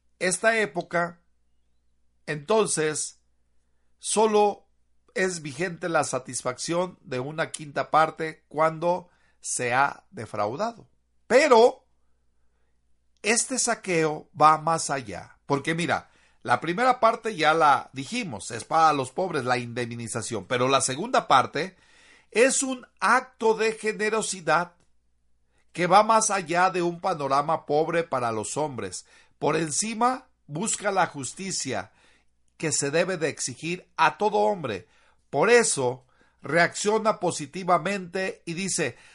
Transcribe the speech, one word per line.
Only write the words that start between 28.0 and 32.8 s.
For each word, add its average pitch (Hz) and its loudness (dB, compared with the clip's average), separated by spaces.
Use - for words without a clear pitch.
para 123 -2
los 107 -6
hombres. 110 -6
Por 147 0
encima 220 -2
busca 185 -4
la 185 2
justicia 135 -8
que 156 -4
se 143 -2